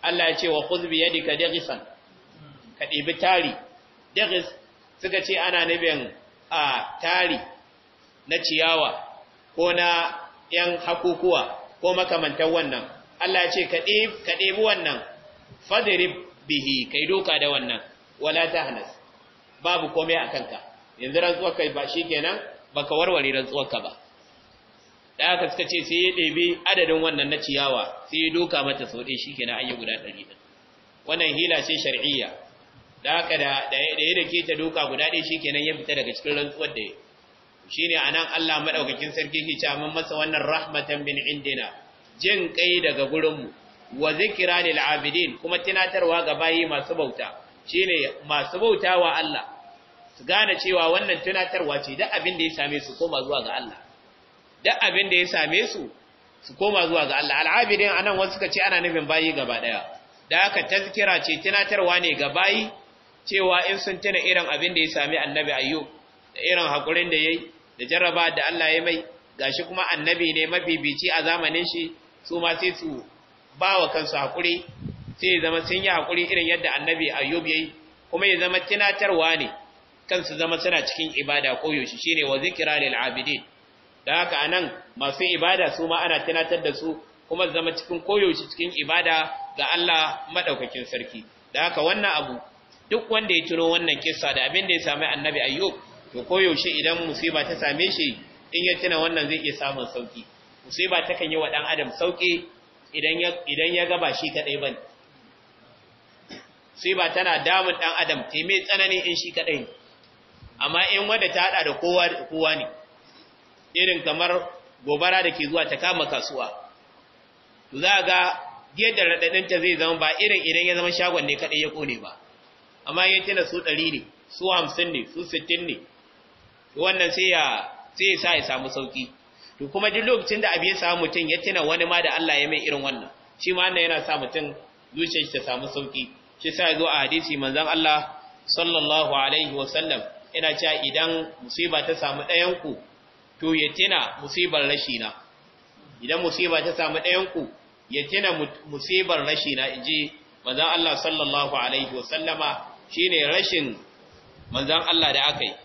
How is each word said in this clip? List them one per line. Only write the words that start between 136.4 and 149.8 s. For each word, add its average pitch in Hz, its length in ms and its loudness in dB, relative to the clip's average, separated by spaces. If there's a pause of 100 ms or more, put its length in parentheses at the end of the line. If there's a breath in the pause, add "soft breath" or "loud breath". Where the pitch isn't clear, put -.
Shi 160 100 -4
sa 175 180 2
ya 160 80 2
zo 165 100 2
a 147 200 2
hadisi 160 300 -2
manzon 139 300 0
Allah 156 500 2 (280)
sallallahu 156 680 2
alaihi 139 400 2
wa 139 140 -2
sallam 151 340 -2 (320)
yana 156 240 0
cewa 156 260 2
idan 160 460 0 (140)
musiba 160 420 -2
ta 165 100 0
samu 143 280 -4
ɗayan 175 380 2
ku, 143 120 -6 (640)
to 160 140 2
ya 151 240 2
tuna 180 460 2
musibar 151 420 0
rashi 139 340 -2
na. 107 140 -8 (880)
Idan 151 220 0
musiba 165 400 0
ta 170 100 -2
samu 156 240 -2
ɗayan 185 340 0
ku, 147 140 -4 (440)
ya 139 200 -2
tuna 196 300 2
mu-, 147 180 -6 (140)
musibar 180 500 2
rashi 151 340 0
na, 131 120 -2 (100)
inji 147 340 -2 (320)